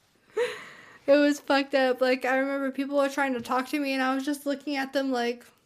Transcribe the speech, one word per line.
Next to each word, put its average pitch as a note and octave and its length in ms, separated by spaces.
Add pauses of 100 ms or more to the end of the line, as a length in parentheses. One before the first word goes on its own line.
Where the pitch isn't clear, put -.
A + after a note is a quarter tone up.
(1080)
It C#4 100
was D4 240
fucked C#4 340
up. B3+ 280
Like, B3+ 240
I C4 100
remember C#4 340
people C#4 280
were C#4 100
trying C#4 240
to A#3+ 80
talk B3+ 300
to D4+ 100
me, C4+ 140
and C4 80
I C4 120
was C4+ 120
just D4 180
looking C#4+ 320
at C4+ 160
them C4+ 180
like A#3+ 320 (240)